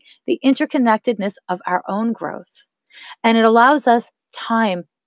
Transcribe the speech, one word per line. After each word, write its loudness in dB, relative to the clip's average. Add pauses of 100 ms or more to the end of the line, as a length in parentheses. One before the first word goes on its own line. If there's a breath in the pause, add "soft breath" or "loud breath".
(260 soft breath)
the -2
interconnectedness 0 (120)
of -6
our -2
own -4
growth. -12 (600 loud breath)
And 2
it 4
allows 4
us 2 (240)
time -4 (220)